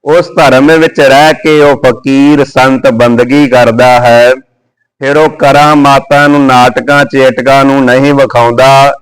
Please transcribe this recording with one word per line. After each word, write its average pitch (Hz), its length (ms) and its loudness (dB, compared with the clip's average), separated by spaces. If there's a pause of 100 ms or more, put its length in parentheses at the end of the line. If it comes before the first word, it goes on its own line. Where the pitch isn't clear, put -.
ਉਸ 165 320 0
ਧਰਮ 139 300 2
ਵਿੱਚ 160 340 0
ਰਹਿ 143 340 2
ਕੇ 151 280 0
ਉਹ 139 220 0
ਫਕੀਰ 135 600 0
ਸੰਤ 131 440 -2
ਬੰਦਗੀ 120 600 0
ਕਰਦਾ 120 520 0
ਹੈ। 120 340 2 (640)
ਫਿਰ 139 180 -4
ਉਹ 151 140 0
ਕਰਾਮਾਤਾਂ 143 960 0
ਨੂੰ, 143 180 0
ਨਾਟਕਾਂ 127 580 0
ਚੇਟਕਾਂ 131 600 -2
ਨੂੰ 139 200 0
ਨਹੀਂ 135 300 0
ਵਿਖਾਉਂਦਾ 131 880 0